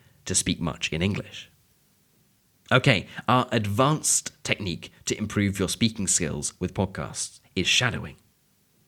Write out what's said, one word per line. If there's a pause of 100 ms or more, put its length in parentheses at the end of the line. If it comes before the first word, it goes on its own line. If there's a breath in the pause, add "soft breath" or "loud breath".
(260 soft breath)
to
speak
much
in
English. (1200)
Okay, (220 loud breath)
our
advanced (100)
technique (160 soft breath)
to
improve
your
speaking
skills
with
podcasts (160)
is
shadowing. (720)